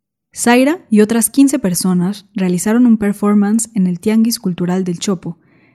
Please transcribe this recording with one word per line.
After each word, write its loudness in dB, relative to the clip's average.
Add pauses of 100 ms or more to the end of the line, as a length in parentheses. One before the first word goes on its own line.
(340)
Zaira 0
y 4
otras 0
quince 2
personas -2
realizaron 0
un 4
performance 0
en 0
el -4
Tianguis 0
Cultural -4
del -6
Chopo, -6 (340)